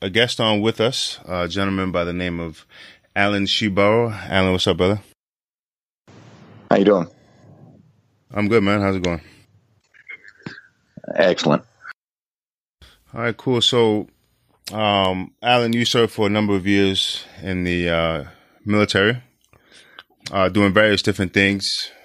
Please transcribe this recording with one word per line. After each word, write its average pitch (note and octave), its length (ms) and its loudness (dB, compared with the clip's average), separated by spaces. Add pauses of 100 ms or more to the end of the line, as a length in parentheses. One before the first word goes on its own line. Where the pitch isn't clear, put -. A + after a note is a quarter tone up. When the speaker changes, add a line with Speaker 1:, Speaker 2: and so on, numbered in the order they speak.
Speaker 1:
a G2 80 -6
guest A2+ 280 0
on A2 220 0
with G#2+ 220 0
us, - 420 -4
a F2 240 -4
gentleman F#2+ 420 -4
by F2 140 -2
the F2 80 -6
name F2 260 -6
of E2 280 -12 (500)
Alan G2+ 300 0
Shibaro. G#2+ 680 0 (160)
Alan, F#2 240 2
what's F2+ 140 -2
up, F#2 100 2
brother? F#2+ 240 2 (1700)
Speaker 2:
How G2 60 4
you G2+ 80 4
doing? F#2+ 240 4 (1200)
Speaker 1:
I'm G#2 180 -2
good, A2 140 4
man. G2+ 180 2
How's G2 160 0
it F#2 60 -6
going? E2+ 200 -4 (1900)
Speaker 2:
Excellent. D#2+ 480 2 (1500)
Speaker 1:
All - 80 -8
right, A#2 140 -4
cool. B2 260 -2
So, G#2+ 460 2 (640)
um, G2 680 0
Alan, A#2+ 320 2
you A#2 120 0
served A#2 280 0
for G#2+ 140 0
a G2 40 0
number G#2 240 0
of F#2 120 -2
years G2 580 0 (180)
in F2+ 220 -6
the, F2 240 -2
uh, E2 360 -2 (400)
military, G#2 580 0 (1080)
uh, F#2+ 160 2
doing G2 240 2
various G#2 280 4
different G2 320 -2
things. G2 580 0 (140)